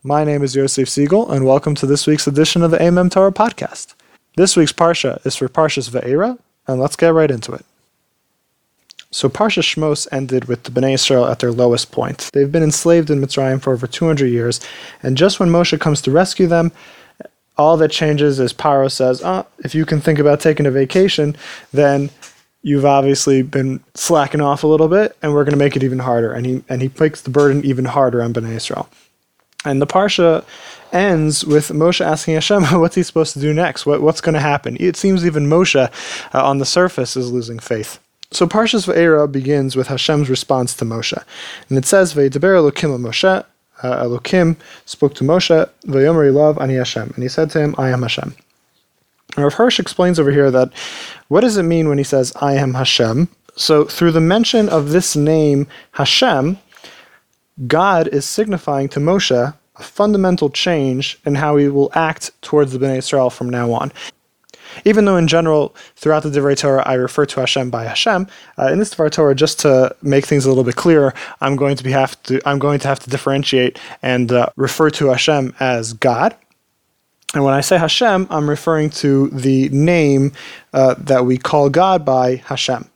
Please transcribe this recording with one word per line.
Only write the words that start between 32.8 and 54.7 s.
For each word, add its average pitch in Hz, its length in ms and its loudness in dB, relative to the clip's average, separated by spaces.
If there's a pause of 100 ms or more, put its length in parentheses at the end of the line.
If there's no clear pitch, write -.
what's 170 160 0
he 180 80 0
supposed 160 300 -2
to 143 40 -10
do 151 160 -2
next? 160 320 -2
What, 147 160 0
what's 156 180 0
gonna 160 200 -2
happen? 143 400 -4
It 175 160 -2
seems 190 280 0
even 151 220 0
Moshe, 165 300 2
uh, - 680 -2
on 139 140 0
the 131 80 -2
surface, 175 500 -2
is 123 140 -4
losing 117 300 -6
faith. - 400 -8 (320)
So 170 160 0
Parshas 214 440 0
Va'era 156 380 4
begins 135 460 -2
with 127 100 -2
Hashem's 147 420 -2
response 127 460 -2
to - 100 -6
Moshe. 113 380 -8 (460)
And 135 100 0
it 127 60 -2
says, 185 280 2
"V'yidaber 147 460 2
Elokim 151 400 0
Moshe," 180 460 -2 (400)
uh, 127 200 -2
Elokim 160 520 0 (280)
spoke - 300 -2
to - 80 -6
Moshe, 160 460 2 (180)
"V'yomer 147 420 2
Elav 151 320 4
Ani 131 140 -2
Hashem." 123 400 -6
And 120 80 -8
he 127 60 -4
said 156 220 -2
to 160 100 -2
him, 147 180 -2
"I 131 120 0
am 123 120 -2
Hashem." - 320 -6 (1040)
And 180 80 0
Rav - 100 2
Hirsch 240 240 2
explains 180 400 0
over 143 140 2
here 143 180 4
that, 127 220 2 (560)
what 180 140 4
does 226 140 2
it 190 60 0
mean 165 260 2
when 143 100 0
he 139 60 0
says, 131 360 0
"I 143 140 0
am 135 200 0
Hashem"? 127 540 0 (260)
So 151 300 2
through 170 260 0
the 160 100 2
mention 208 480 2
of 147 220 0